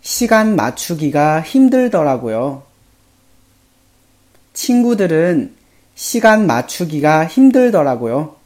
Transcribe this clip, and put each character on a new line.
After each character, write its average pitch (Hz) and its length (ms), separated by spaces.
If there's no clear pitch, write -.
시 - 240
간 220 280
맞 120 180
추 - 240
기 147 140
가 151 320
힘 262 260
들 254 200
더 180 140
라 131 160
고 117 140
요. 135 280
친구들은 202 1000
시간 220 520
맞추기가 151 800
힘들더라고요. 160 1080